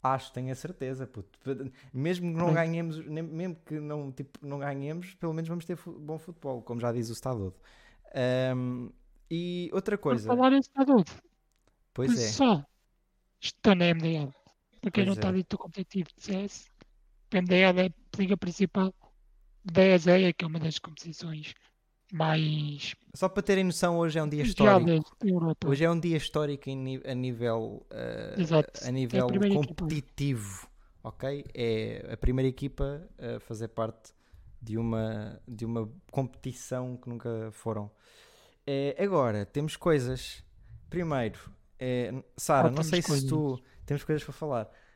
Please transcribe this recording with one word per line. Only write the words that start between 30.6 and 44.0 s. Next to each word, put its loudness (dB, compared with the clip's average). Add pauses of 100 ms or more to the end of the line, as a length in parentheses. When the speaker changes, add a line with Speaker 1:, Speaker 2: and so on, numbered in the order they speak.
Speaker 1:
ok? -8
É -2
a -8
primeira 2
equipa -4
a -8
fazer -10
parte -6 (480)
de -6
uma, -4
de -10
uma -4 (200)
competição -6
que -14
nunca -8
foram. -6 (800)
Eh, -2
agora, 2
temos -6
coisas. 0 (460)
Primeiro, -2 (400)
eh, -2 (240)
Sara, 4
Speaker 2:
Ah, 4
Speaker 1:
não 0
Speaker 2:
temos -2
Speaker 1:
sei 2
se 0
tu 0 (120)
Speaker 2:
coisas. -6 (200)
Speaker 1:
temos -4